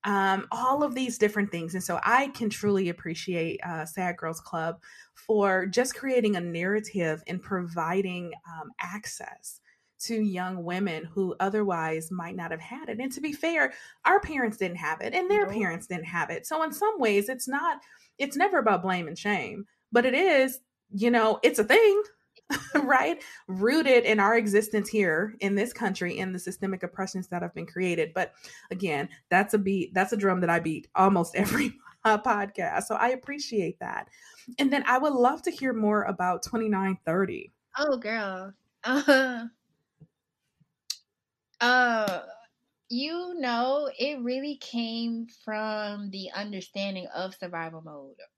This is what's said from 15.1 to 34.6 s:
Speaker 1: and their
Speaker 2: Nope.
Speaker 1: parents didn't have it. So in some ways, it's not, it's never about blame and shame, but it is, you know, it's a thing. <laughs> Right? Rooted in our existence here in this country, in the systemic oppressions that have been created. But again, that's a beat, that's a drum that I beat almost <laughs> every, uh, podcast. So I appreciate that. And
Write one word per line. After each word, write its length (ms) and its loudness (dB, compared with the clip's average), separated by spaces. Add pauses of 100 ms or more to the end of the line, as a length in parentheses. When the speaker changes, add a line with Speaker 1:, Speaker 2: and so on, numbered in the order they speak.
Speaker 1:
and 160 -2
their 160 4
Speaker 2:
Nope. 80 -6
Speaker 1:
parents 320 -2
didn't 200 -8
have 260 -4
it. 160 -8
So 160 -2
in 80 -2
some 280 0
ways, 300 4
it's 180 -6
not, 300 -2 (400)
it's 180 -4
never 220 2
about 240 4
blame 260 -2
and 100 -10
shame, 480 -4 (260)
but 140 6
it 100 2
is, 440 4 (300)
you 220 2
know, 320 4
it's 160 4
a 40 4
thing. 380 8 (480)
<laughs> 340 -2
Right? 380 2 (260)
Rooted 560 6
in 160 4
our 160 6
existence 540 2
here 500 2
in 160 0
this 160 0
country, 460 -4
in 160 -4
the 60 -6
systemic 440 -6
oppressions 440 -8
that 160 -4
have 100 -8
been 120 -10
created. 480 -2
But 200 -2 (380)
again, 360 -2 (220)
that's 240 4
a 40 4
beat, 360 0
that's 180 2
a 60 0
drum 240 2
that 80 2
I 100 4
beat 340 -4
almost 420 4
<laughs> 20 0
every, 380 0 (280)
uh, 140 6
podcast. 640 0
So 120 -4
I 140 2
appreciate 680 -4
that. 300 -8 (500)
And 140 4